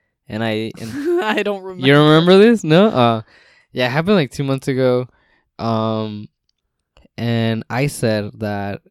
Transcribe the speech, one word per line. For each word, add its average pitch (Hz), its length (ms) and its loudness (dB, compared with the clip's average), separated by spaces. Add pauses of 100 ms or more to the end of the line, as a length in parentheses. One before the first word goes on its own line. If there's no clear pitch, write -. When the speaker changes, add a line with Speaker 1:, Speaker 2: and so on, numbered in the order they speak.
(280)
Speaker 1:
and - 160 -8
I, 220 260 -4 (100)
and 294 400 -4
Speaker 2:
<laughs> - 40 -4
I 214 180 -4
don't 196 220 -6
remember. 185 200 -12
Speaker 1:
You 139 100 4
don't 151 140 6
remember 170 300 6
this? 220 240 6
No? 165 240 4
Uh, 120 360 0 (500)
yeah, 127 160 -2
it - 20 -4
happened, 165 240 0
like, 156 160 0
two - 140 -8
months 135 240 -4
ago. 127 400 0 (500)
Um, 110 680 -4 (920)
and 113 500 -2
I 123 200 -2
said 107 500 -4
that 101 520 -8